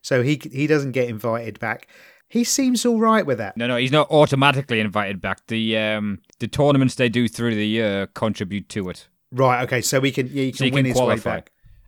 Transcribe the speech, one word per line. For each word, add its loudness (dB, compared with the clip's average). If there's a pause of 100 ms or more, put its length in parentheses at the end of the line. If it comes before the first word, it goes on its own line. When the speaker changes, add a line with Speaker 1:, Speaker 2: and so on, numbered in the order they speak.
Speaker 1:
so 0
he, 0 (100)
he -2
doesn't 0
get 0
invited -6
back. -6 (420)
He 0
seems 0
all 2
right 2
with -2
that. -8
Speaker 2:
No, -2
no, 0
he's 0
not 4
automatically 4
invited -2
back. -6
The, -2
um, -2 (200)
the -4
tournaments 4
they 2
do 2
through -2
the 0
year 0
contribute -4
to -6
it. -14 (240)
Speaker 1:
Right, 2
okay, -2
so 0
we 2
can, -2
yeah, -4
he -2
Speaker 2:
So -14
Speaker 1:
can 0
Speaker 2:
he 0
Speaker 1:
win 2
Speaker 2:
can 0
Speaker 1:
his 0
way 4
Speaker 2:
qualify. 0
Speaker 1:
back. -16 (360)